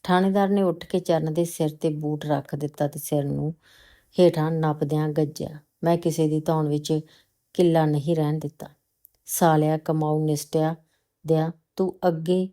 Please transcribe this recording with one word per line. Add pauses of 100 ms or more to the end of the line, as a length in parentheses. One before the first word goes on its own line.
ਠਾਣੇਦਾਰ
ਨੇ
ਉੱਠ
ਕੇ
ਚਰਨ
ਦੇ
ਸਿਰ
'ਤੇ
ਬੂਟ
ਰੱਖ
ਦਿੱਤਾ
ਤੇ
ਸਿਰ
ਨੂੰ (640)
ਹੇਠਾਂ
ਨੱਪਦਿਆਂ
ਗੱਜਿਆ, (240)
"ਮੈਂ
ਕਿਸੇ
ਦੀ
ਧੌਣ
ਵਿੱਚ (540)
ਕਿੱਲਾ
ਨਹੀਂ
ਰਹਿਣ
ਦਿੱਤਾ।" (580)
"ਸਾਲਿਆ
ਕਮਾਊ
ਨਿਸਟਿਆ (520)
ਦਿਆ, (240)
ਤੂੰ
ਅੱਗੇ